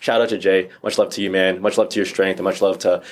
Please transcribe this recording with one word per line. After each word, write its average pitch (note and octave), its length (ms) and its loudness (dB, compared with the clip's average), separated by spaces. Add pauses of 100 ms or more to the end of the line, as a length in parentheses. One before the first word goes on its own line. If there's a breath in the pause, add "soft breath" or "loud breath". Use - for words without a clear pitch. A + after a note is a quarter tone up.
Shout A#2 220 2
out A2+ 80 0
to G#2+ 80 -2
Jay. F#2+ 320 2 (120)
Much G#2+ 140 -4
love G#2 140 2
to - 100 -8
you, G2 100 -2
man. F#2 300 0
Much G2+ 160 0
love G#2+ 140 2
to - 60 -6
your G2+ 100 0
strength, F#2+ 320 0
and F#2+ 60 -6
much F#2 180 0
love F#2+ 160 2
to F2+ 320 0